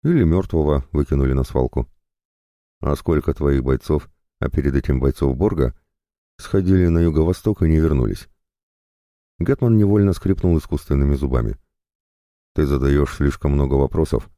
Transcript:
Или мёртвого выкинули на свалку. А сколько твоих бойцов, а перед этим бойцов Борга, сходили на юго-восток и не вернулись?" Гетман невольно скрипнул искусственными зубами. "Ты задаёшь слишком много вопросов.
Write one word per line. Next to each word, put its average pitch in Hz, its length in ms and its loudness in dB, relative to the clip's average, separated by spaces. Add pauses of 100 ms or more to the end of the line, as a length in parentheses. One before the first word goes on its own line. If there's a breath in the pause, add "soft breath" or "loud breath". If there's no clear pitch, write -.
Или 151 200 2
мёртвого 78 680 0
выкинули 69 400 0
на 65 120 0
свалку. - 440 -4 (920)
А 71 160 -2
сколько 80 360 -2
твоих 69 320 -2
бойцов, 67 460 -4 (280)
а 71 120 -4
перед 67 240 -2
этим 67 260 -2
бойцов 67 360 -2
Борга, 76 380 -2 (640)
сходили 92 520 0
на 82 100 2
юго-восток 85 640 0
и 82 60 2
не 80 100 4
вернулись?" 67 500 0 (1080)
Гетман 127 380 2
невольно 101 360 4
скрипнул 90 460 0
искусственными 71 560 0
зубами. 62 420 -2 (1000)
"Ты 76 120 0
задаёшь 69 500 0
слишком 71 360 -2
много 69 220 0
вопросов. 71 640 -2